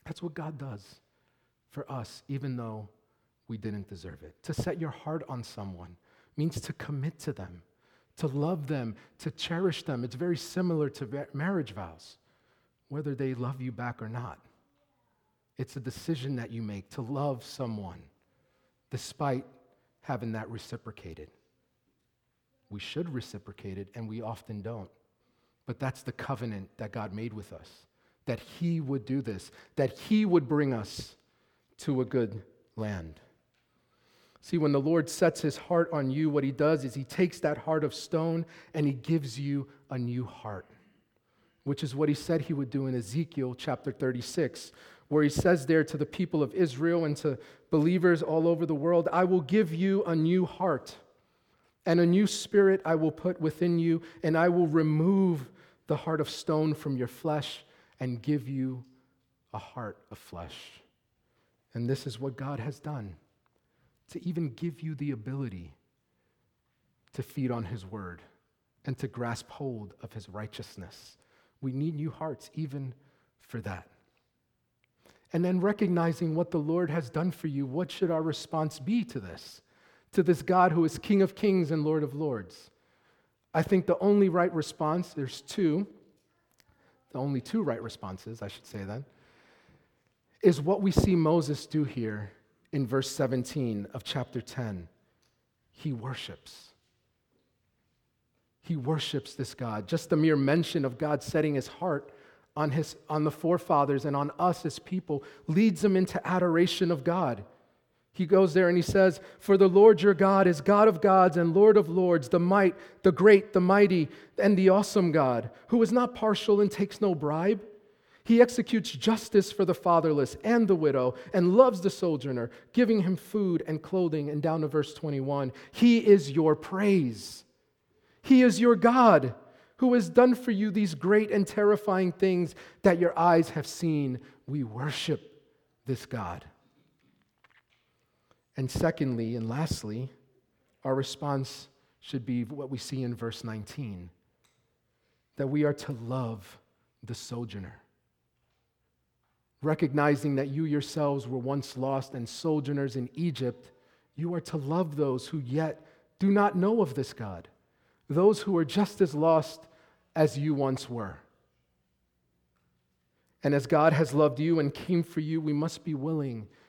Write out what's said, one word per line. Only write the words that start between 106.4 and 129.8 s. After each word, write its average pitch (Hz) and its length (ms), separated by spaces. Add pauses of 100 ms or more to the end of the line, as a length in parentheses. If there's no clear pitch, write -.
of 147 140
God. 156 400 (680)
He 185 140
goes 190 280
there 180 140
and 175 100
he 175 40
says, 190 380 (200)
"For 196 160
the 190 120
Lord 196 320
your 202 140
God 196 320
is 165 140
God 202 260
of 175 140
gods 185 360
and 170 160
Lord 208 240
of 170 120
lords, 175 400
the 180 100
might, 185 380 (260)
the 190 80
great, 196 420
the 190 80
mighty, 185 480 (300)
and 202 180
the 190 120
awesome 190 420
God, 127 400 (180)
who 233 140
is 226 80
not 247 240
partial 208 460
and 208 100
takes - 300
no 190 140
bribe. 160 460 (640)
He 233 180
executes 240 520
justice 214 600
for 196 120
the 175 100
fatherless 160 680
and 226 240
the 190 80
widow 135 400 (180)
and 180 220
loves 240 240
the 190 100
sojourner, 131 600 (220)
giving 226 300
him 175 140
food 185 500
and 156 160
clothing." 156 480
And 147 100
down 160 200
to 156 80
verse 147 260
twenty-one, 139 580 (200)
"He 233 260
is 196 320
your 156 240
praise. 165 920 (800)
He 254 200
is 208 180
your 240 160
God, 208 580 (440)
who 254 160